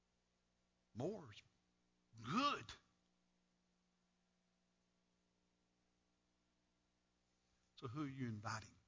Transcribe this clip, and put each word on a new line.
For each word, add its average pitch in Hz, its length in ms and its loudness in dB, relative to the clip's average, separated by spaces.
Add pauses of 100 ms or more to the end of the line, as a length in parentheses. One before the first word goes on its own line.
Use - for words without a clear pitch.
(960)
More's 147 460 -2 (800)
good. 220 400 4 (4000)
So 135 100 -4
who 143 160 -2
are - 20 2
you 135 220 0
inviting? 110 420 -2 (180)